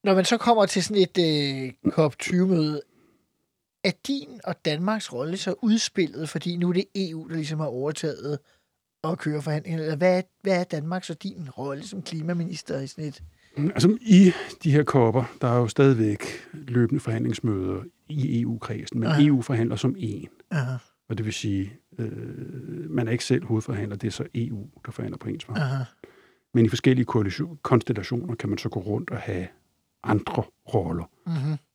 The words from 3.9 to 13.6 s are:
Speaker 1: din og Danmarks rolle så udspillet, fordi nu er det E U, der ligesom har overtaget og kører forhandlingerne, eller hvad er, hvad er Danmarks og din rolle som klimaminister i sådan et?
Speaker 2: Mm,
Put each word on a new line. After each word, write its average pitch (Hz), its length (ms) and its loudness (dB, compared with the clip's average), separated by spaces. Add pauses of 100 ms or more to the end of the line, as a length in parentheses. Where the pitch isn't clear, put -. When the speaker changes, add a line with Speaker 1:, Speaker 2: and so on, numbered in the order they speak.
Speaker 1:
din 277 200 -4 (160)
og 175 120 -6 (100)
Danmarks 175 480 -2
rolle 151 240 -4
så 190 240 -4
udspillet, 175 680 0
fordi 175 280 -4
nu 175 120 2
er 175 40 0
det 190 120 2 (100)
E 180 200 -4
U, 160 120 -12
der 165 80 -8
ligesom 156 240 -4
har 156 80 -2
overtaget 143 720 -4 (640)
og 165 140 -4
kører 151 240 -4
forhandlingerne, 156 420 -4
eller 156 120 -2
hvad 180 220 4
er, 185 40 0 (200)
hvad 190 180 0
er 180 40 -2
Danmarks 165 460 -6
og - 140 -10
din 180 260 -10
rolle 139 380 -8
som 196 140 -10
klimaminister 165 800 -6
i 135 80 -8
sådan 156 180 -10
et? - 180 -12 (340)
Speaker 2:
Mm, 147 100 2